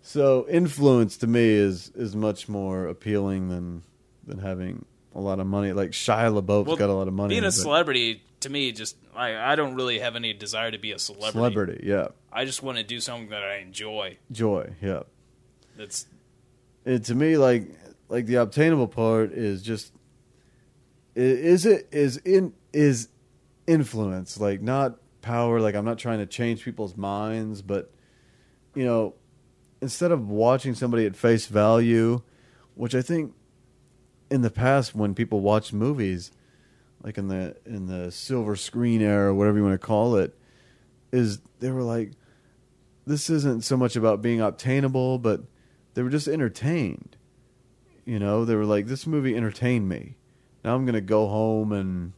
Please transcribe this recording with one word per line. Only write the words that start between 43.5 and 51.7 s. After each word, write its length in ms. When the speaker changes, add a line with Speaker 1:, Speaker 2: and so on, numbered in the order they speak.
Speaker 1:
so 140
much 180
about 260
being 200
obtainable," 760
but 260
they 100
were 60
just 180
entertained. 880
You 140
know, 260
they 100
were 100
like, 220
"This 200
movie 280
entertained 540
me. 260
Now 120
I'm 100
gonna 160
go 260
home 440